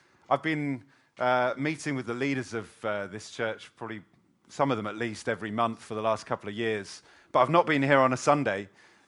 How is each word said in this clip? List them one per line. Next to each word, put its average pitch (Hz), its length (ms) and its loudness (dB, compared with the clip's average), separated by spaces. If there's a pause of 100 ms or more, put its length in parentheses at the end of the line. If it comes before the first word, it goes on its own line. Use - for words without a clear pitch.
(300)
I've 139 140 0
been, 147 400 -4 (360)
uh, 123 380 2
meeting 147 380 -4
with 123 100 -6
the 120 80 -4
leaders 131 400 -4
of, 110 320 -10
uh, 101 220 -4
this 104 240 -14
church, 110 440 -6
probably 110 260 -12 (480)
some 139 200 0
of 120 80 2
them 104 80 -4
at 104 100 -6
least, 113 320 -6
every 107 220 -4
month 113 320 -2
for - 140 -10
the 107 60 -6
last 110 260 -2
couple 110 200 -6
of 104 80 -8
years. 110 460 -4 (300)
But 131 100 6
I've 127 80 6
not 170 160 6
been 151 160 2
here 139 160 6
on 131 160 6
a 123 40 -2
Sunday, 113 520 2 (380)